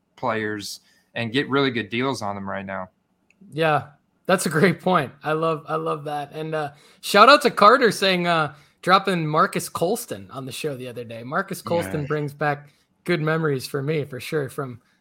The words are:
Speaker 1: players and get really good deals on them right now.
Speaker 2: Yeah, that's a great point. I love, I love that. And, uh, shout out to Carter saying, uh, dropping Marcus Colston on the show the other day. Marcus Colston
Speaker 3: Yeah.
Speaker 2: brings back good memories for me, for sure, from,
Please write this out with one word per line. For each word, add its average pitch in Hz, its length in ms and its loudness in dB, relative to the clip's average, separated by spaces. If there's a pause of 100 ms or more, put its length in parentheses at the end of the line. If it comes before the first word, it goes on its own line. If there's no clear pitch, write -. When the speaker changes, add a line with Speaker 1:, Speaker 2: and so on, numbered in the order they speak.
(160)
Speaker 1:
players 107 640 -6 (380)
and 117 140 -6
get 135 180 -2
really 135 220 2
good 110 180 -6
deals 123 320 -4
on 101 140 -6
them 98 120 -10
right 98 160 -6
now. 95 240 -10 (640)
Speaker 2:
Yeah, 151 360 0 (380)
that's 170 200 2
a - 20 -2
great 165 320 2
point. 165 320 0 (120)
I 147 80 -2
love, 160 360 -2
I 151 60 -4
love 160 300 -4
that. 147 280 -8
And, 156 220 -8
uh, 151 160 -4 (300)
shout 208 280 8
out 285 140 8
to 233 80 4
Carter 226 400 6
saying, 180 380 0
uh, 160 260 0 (280)
dropping 185 440 2
Marcus 165 420 0
Colston 165 640 -4
on 131 160 -12
the 131 60 -12
show 143 240 -6
the 127 100 -12
other 123 160 -12
day. 113 220 -14
Marcus 180 360 -6
Colston 170 420 -2
Speaker 3:
Yeah. 143 40 -6
Speaker 2:
brings 147 260 -4
back 147 380 -4 (320)
good 175 180 -2
memories 156 460 0
for 139 160 -6
me, 147 220 -2
for - 160 -12
sure, 143 280 -4
from, 127 320 -10 (200)